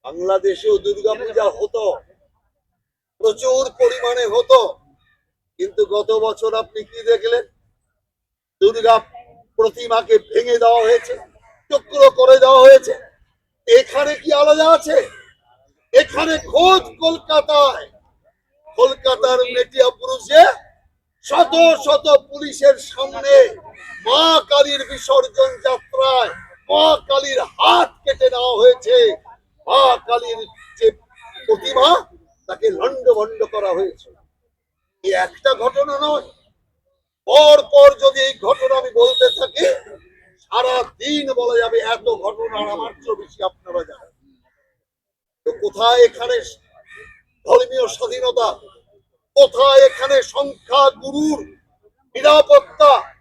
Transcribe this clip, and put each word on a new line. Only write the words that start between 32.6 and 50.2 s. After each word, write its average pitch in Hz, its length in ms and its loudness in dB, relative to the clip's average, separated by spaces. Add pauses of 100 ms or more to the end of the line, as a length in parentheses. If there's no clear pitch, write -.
লণ্ডভণ্ড 453 600 -4 (140)
করা - 180 -6
হয়েছে। - 360 -10 (960)
এই 381 80 -4 (120)
একটা - 300 -6
ঘটনা 523 400 -4 (100)
নয়, - 220 -6 (1000)
পর 294 300 6 (160)
পর 285 160 8 (140)
যদি 269 180 0
এই 539 140 -4 (120)
ঘটনা 523 340 -2
আমি 508 100 -12 (100)
বলতে 508 260 2 (120)
থাকি, 277 260 -6 (760)
সারা 254 360 -4 (240)
দিন 294 280 -6 (120)
বলা 240 240 -2
যাবে, 226 160 -2 (160)
এত 214 120 -10 (180)
ঘটনা 220 360 -10
আর 208 140 -8
আমার 226 260 -12
চেয়েও 214 200 -10
বেশি - 280 -20
আপনারা 175 400 -12
জানেন। - 240 -20 (1300)
তো - 40 -4 (100)
কোথায় 233 480 -2
এখানে - 280 -6 (1120)
ধর্মীয় 494 400 0 (100)
স্বাধীনতা, 240 520 -4 (880)
কোথায় 277 500 4
এখানে - 300 -2 (180)